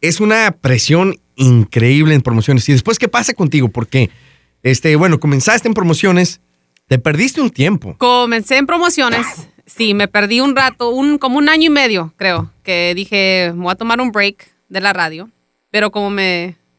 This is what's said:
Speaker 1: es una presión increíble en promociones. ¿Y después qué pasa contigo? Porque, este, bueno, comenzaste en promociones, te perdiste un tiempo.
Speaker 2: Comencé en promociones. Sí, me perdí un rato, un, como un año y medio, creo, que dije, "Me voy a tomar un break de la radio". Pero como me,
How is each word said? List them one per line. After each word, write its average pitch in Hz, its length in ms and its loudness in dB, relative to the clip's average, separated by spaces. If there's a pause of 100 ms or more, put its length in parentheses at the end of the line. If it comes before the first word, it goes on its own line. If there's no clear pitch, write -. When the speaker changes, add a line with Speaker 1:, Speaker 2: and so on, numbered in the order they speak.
Speaker 1:
es 165 180 -2
una 214 320 2
presión 151 680 0 (160)
increíble 127 800 2
en 131 80 4
promociones. 117 460 0
¿Y - 20 2
después 175 260 2
qué 247 100 0
pasa - 280 -2
contigo? 147 320 0
Porque, 117 420 -2 (540)
este, 131 320 2
bueno, 160 240 2
comenzaste 151 480 0
en 220 80 0
promociones, 180 680 0 (460)
te 131 100 2
perdiste 156 420 -2
un 254 120 0
tiempo. 139 480 -2
Speaker 2:
Comencé 247 580 0
en 277 80 0
promociones. 285 640 -2 (400)
Sí, 220 260 -2
me 202 140 0
perdí 208 340 0
un 277 140 0
rato, 254 340 -2
un, 277 300 0
como 262 180 -2
un 294 120 2
año 320 180 2
y - 20 4
medio, 220 480 0
creo, 170 340 -2 (120)
que 175 320 -2
dije, 190 600 -2
"Me 180 100 -8
voy 180 60 -2
a 190 40 -4
tomar 233 260 -2
un 247 100 -2
break 202 360 -4 (220)
de 190 120 -6
la 202 100 0
radio". 175 380 -6 (400)
Pero 208 220 -2
como 202 180 -4
me, 185 460 -4 (240)